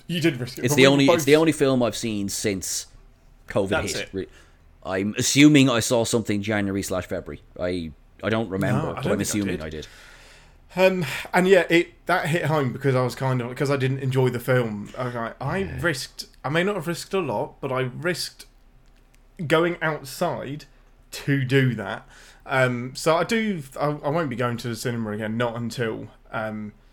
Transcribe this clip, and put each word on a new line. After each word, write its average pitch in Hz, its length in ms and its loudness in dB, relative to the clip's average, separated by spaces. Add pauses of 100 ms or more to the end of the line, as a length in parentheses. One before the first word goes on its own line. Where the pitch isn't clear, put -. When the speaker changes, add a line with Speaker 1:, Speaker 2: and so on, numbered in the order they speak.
Speaker 1:
You 165 140 -6
did 143 180 0
risk - 200 -8
it. - 80 -2
Speaker 2:
It's 127 60 2
Speaker 1:
Well, 147 40 2
Speaker 2:
the 135 60 8
Speaker 1:
we 135 40 10
Speaker 2:
only, 139 220 6
Speaker 1:
both 170 80 6
Speaker 2:
it's 160 80 0
the 143 120 8
only 160 160 4
film 135 300 2
I've 113 140 0
seen 104 320 -4
since - 580 -4 (640)
covid 98 220 0
Speaker 1:
That's - 240 0
Speaker 2:
hit. 104 80 -6
Speaker 1:
it. - 100 -12
Speaker 2:
Re-, 95 160 -6 (560)
I'm 98 340 -2
assuming 139 500 6
I 117 120 2
saw 117 240 2
something 107 380 0
January 98 420 -2
slash 92 220 -4
February. 85 360 -10 (160)
I, 90 320 -4 (320)
I 101 80 -4
don't 110 200 -2
remember, 98 320 0
Speaker 1:
No, 156 80 -4
I - 40 -8
Speaker 2:
but - 80 -10
Speaker 1:
don't 180 100 -2
Speaker 2:
I'm 208 60 0
Speaker 1:
think - 20 0
I - 20 0
Speaker 2:
assuming 98 340 -2
Speaker 1:
did. 82 80 -8
Speaker 2:
I 78 60 -8
did. 78 160 -10 (920)
Speaker 1:
Um, 185 300 4 (260)
and 180 140 4
yeah, 185 240 8
it, 170 220 4 (140)
that 170 200 0
hit 160 200 0
home 143 260 0
because 135 240 0
I 127 60 2
was 123 120 -2
kind 131 260 -2
of, 120 140 -6
'cause 139 160 -2
I 143 60 2
didn't 135 240 0
enjoy 131 300 2
the 120 100 -2
film. 110 580 0
I, 127 100 -4
I, 117 320 -6
I 143 180 -4
Speaker 2:
Yeah. 175 220 -6
Speaker 1:
risked, - 460 -4 (180)
I 135 40 -4
may 165 160 2
not 208 100 0
have 165 140 -6
risked 170 260 -6
a 190 60 0
lot, 139 400 -4
but 139 100 -4
I 131 120 -2
risked 131 640 -6 (1000)
going 165 340 2
outside 143 840 -4 (480)
to 139 320 -2
do 127 320 4
that. 101 300 -8 (400)
Um, 127 480 0
so 156 220 2
I 175 80 0
do, 214 380 -2 (180)
I, 143 60 0
I 151 220 -4
won't 156 220 0
be 117 60 -6
going 120 220 -2
to 120 100 -8
the 117 80 -4
cinema 117 360 -4
again, 107 240 -4
not 120 200 0
until, 113 520 -6 (240)
um, 107 400 -6 (200)